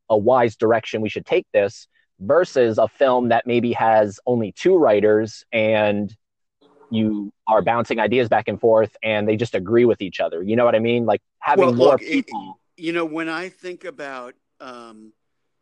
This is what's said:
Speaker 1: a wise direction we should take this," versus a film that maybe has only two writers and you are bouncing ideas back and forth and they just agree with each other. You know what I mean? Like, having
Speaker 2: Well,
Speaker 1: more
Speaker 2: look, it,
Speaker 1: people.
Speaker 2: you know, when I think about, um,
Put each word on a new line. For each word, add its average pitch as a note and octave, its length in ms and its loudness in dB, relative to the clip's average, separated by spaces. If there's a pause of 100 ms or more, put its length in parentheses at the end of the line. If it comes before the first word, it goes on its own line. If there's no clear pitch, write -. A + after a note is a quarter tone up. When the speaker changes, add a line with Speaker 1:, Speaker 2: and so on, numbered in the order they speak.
Speaker 1:
a A2 80 2
wise A#2+ 380 2
direction A2 460 0
we G#2+ 80 -4
should F#2+ 160 -10
take - 280 -2
this," G2+ 340 -2 (320)
versus A#2+ 580 0
a A2 100 2
film B2+ 420 0
that A2+ 160 2
maybe A#2+ 280 0
has A2 520 2
only A2+ 280 -2
two F#3 240 2
writers G#2+ 720 2
and G#2+ 640 0 (760)
you G#2+ 420 -2 (140)
are G#2+ 140 2
bouncing A#2 380 -2
ideas A2+ 300 0
back G#2+ 180 0
and G2+ 140 -6
forth A2 420 2
and G#2+ 240 -2
they G#2+ 80 0
just A2+ 200 -6
agree A2 300 2
with A2 160 2
each F#2 180 -10
other. E2+ 240 -4
You G#2 120 -2
know B2 80 2
what A#2 120 2
I A2 40 2
mean? A#2 260 -2
Like, G#2 160 0 (180)
having F3+ 260 2
Speaker 2:
Well, A#2+ 100 0
Speaker 1:
more - 180 4
Speaker 2:
look, - 100 0
it, - 220 -4
Speaker 1:
people. A5 340 -14 (180)
Speaker 2:
you E3 160 -8
know, E3+ 120 -4
when D#3+ 220 -8
I E3 220 -8
think F3+ 360 -16
about, C3+ 500 -14 (260)
um, A#2 500 -20 (500)